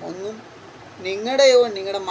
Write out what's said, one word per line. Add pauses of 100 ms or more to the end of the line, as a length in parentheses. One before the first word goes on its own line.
ഒന്നും (720)
നിങ്ങളുടെയോ (160)
നിങ്ങളുടെ